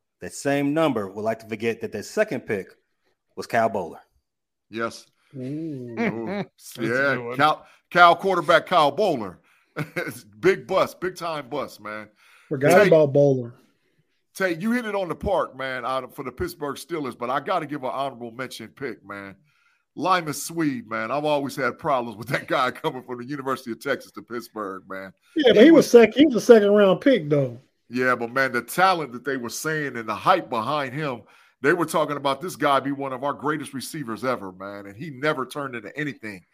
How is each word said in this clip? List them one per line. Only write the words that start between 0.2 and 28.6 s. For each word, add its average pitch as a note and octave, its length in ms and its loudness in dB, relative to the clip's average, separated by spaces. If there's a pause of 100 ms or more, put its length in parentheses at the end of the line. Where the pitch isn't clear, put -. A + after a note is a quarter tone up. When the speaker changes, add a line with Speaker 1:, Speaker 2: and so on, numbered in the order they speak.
Speaker 1:
same C#3+ 400 -2
number C3 360 -2
would G2+ 140 -12
like A2+ 160 -4
to - 80 -20
forget A2 340 -4
that G#2+ 100 -8
their G2+ 120 -8
second G#3 380 -4
pick G2 260 -6 (680)
was F#2+ 120 -12
Kyle A2+ 220 2
Boller. F2+ 300 -8 (720)
Speaker 2:
Yes. A2 360 -8 (300)
Speaker 3:
Ooh. C3 640 -10
Speaker 2:
Ooh. A#2 280 -4
Speaker 4:
<laughs> G3 180 -6
That's - 340 -18
a - 40 -12
Speaker 2:
Yeah, A2+ 80 -4
Speaker 4:
good C3 360 0
one. A#2+ 120 -10
Speaker 2:
Cal, D3 280 0 (240)
Cal F3 260 8
quarterback E3+ 520 2
Kyle D3+ 280 4
Boller. C3+ 420 -2 (380)
<laughs> D3+ 640 -10
Big F#3 280 2
bust, F3 340 0
big F3+ 140 -6
time D3+ 340 -8
bust, A#2+ 320 -8
man. G#2 260 -12 (400)
Speaker 3:
Forgot D3 300 4
Speaker 2:
Tate, G#3 100 8
Speaker 3:
about D#3 240 6
Boller. C3 420 2 (840)
Speaker 2:
Tate, F3 260 -4
you A3 100 -2
hit A#3+ 140 -2
it G#3 80 -6
on G3 160 -4
the D3+ 60 -8
park, D3+ 420 -4
man, C3 260 -8
out C3 200 -4
of, B2 120 -18
for C#3+ 80 -12
the B2+ 80 -8
Pittsburgh D3 440 -8
Steelers, D3 420 -10
but C#3+ 140 -6
I C#3 80 -2
gotta E3 260 -4
give C#3+ 180 -8
an B2+ 80 -6
honorable A#2+ 400 -8
mention A#2+ 360 -12
pick, A#2+ 360 -12
man. G2 320 -16 (600)
Lyman E3 380 -2
Sweed, C#3 540 -4
man. A2 240 -4
I've D3 140 -2
always C#3+ 300 -2
had B2+ 240 -2
problems A#2+ 380 -2
with A2 100 -12
that D3+ 200 -4
guy C3+ 240 0
<laughs> - 120 -12
coming C3 200 -6
from B2 160 -12
the A#2+ 60 -12
University C3 460 -6
of A2 80 -10
Texas B2+ 320 -6
to - 100 -16
Pittsburgh, G#2 680 -10
man. F#2+ 240 -14 (240)
Speaker 3:
Yeah, C4 180 4
but E3+ 80 6
Speaker 2:
He - 40 12
Speaker 3:
he D#4+ 60 12
was C#4+ 140 8
Speaker 2:
was - 60 -8
Speaker 3:
sec-, A3+ 220 10
he C#4 140 6
was B3+ 80 -2
a F#3+ 60 0
second G#3 300 8
round G3+ 300 6
pick, G#3+ 280 2
though. C3 300 0 (300)
Speaker 2:
Yeah, B2+ 260 0
but, A#2+ 160 -4
man, C3 200 0
the A#2+ 100 -2